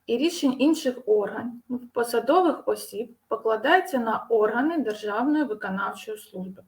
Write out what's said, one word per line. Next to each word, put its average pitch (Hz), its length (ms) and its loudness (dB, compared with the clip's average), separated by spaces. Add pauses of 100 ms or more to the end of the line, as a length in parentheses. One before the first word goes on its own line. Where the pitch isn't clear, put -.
і 233 100 -2
рішень 277 420 0
інших 269 380 2 (100)
органів, 214 840 -2
посадових 254 760 2
осіб 208 420 -6 (180)
покладається 233 720 2
на 226 320 -2
органи 233 480 2
Державної 220 640 0
виконавчої 208 760 -6
служби 185 500 -12